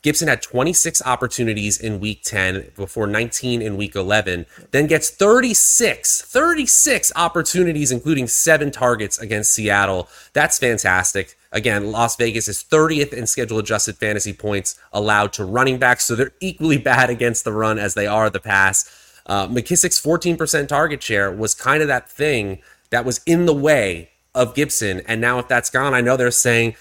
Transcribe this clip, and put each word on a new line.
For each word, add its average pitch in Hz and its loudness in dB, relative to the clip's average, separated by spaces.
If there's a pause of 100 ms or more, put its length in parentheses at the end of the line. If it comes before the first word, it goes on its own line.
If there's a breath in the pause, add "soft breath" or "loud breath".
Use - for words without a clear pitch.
Gibson 151 0
had 127 0
twenty-six 160 0
opportunities 113 -2
in 107 -4
week 104 -6
ten, 95 -2
before 101 -6
nineteen 117 -2
in 107 -6
week 104 -6
eleven, 95 -2 (240 loud breath)
then 147 2
gets 156 0
thirty-six, 220 2
thirty-six 302 2
opportunities, 165 0
including 131 -2
seven 147 2
targets 110 0
against 107 -2
Seattle. 101 0 (240 loud breath)
That's 147 2
fantastic. 98 0 (140)
Again, 107 -2
Las 113 0
Vegas 113 -2
is 104 -8
thirtieth 156 2
in 113 -8
schedule 110 -2
adjusted 107 -2
fantasy 104 -2
points 101 -4 (120 soft breath)
allowed 104 2
to 101 -6
running 127 0
backs, 123 2
so 117 -2
they're 123 -2
equally 156 0
bad 123 2
against 120 -2
the 110 -4
run 110 0
as 104 -4
they 104 -2
are 107 2
the 95 -4
pass. 95 2 (380 loud breath)
Uh, 98 -2
McKissick's 123 0
fourteen 165 0
percent 147 -2
target 147 0
share 98 0
was 107 -2
kind 147 0
of 147 -2
that 131 -2
thing 113 -2 (260 soft breath)
that 120 0
was 123 -4
in 170 4
the 160 4
way 120 0 (260)
of 123 0
Gibson. 110 -2
And 113 -2
now 123 2
if 123 -4
that's 123 0
gone, 135 0
I 123 4
know 127 2
they're 123 2
saying 117 2